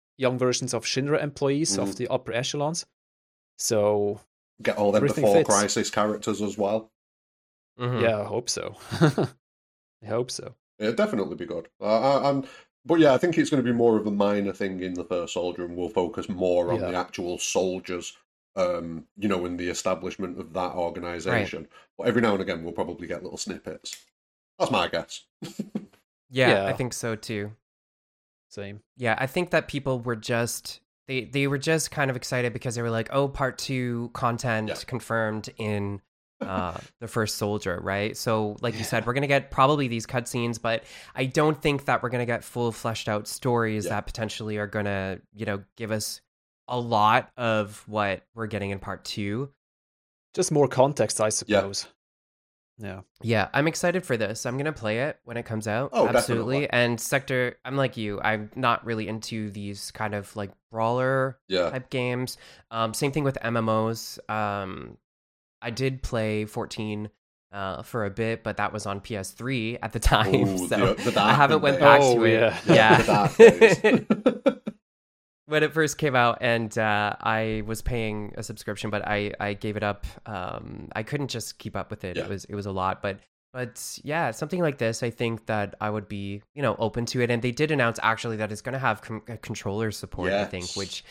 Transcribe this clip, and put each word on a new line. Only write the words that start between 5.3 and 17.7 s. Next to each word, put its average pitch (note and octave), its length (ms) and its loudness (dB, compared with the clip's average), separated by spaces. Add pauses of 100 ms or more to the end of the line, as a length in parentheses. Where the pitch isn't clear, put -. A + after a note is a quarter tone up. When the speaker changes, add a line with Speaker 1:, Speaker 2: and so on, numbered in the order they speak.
Speaker 1:
fits. G2 120 4
Speaker 2:
Crisis G2+ 400 4
characters G#2 520 0
as G2+ 160 -4
well. G#2+ 340 0 (880)
Speaker 3:
Mm-hmm. B2 240 0
Speaker 1:
Yeah, A2 180 2
I - 40 -4
hope A2+ 240 -6
so. - 260 -6 (160)
<laughs> - 0 - (1120)
I - 40 -18
hope A#2+ 240 -4
so. - 240 -12 (240)
Speaker 2:
It'd G#2+ 180 0
definitely A2+ 380 0
be F2+ 100 -8
good. E2+ 240 -8 (100)
Uh, G#2 60 -6 (340)
I, C#3 100 4
I'm, C3+ 160 0 (400)
but E3 140 2
yeah, D3 140 10
I B2+ 40 6
think F3 200 2
it's D3 120 4
gonna C3+ 140 2
be A#2+ 80 2
more A#2 260 6
of G#2 100 0
a G#2 40 0
minor G2+ 420 2
thing F#2+ 280 -4
in F#2 140 -4
The F2 100 -6
First F2 280 -4
Soldier, F2 320 -4
and E2+ 120 -8
we'll F2 120 -2
focus F2 400 -2
more F2+ 440 2
on F2 80 -2
Speaker 1:
Yeah. F2+ 100 -4
Speaker 2:
the F2+ 60 -2
actual F2+ 400 -6
soldiers, F2+ 800 -4 (400)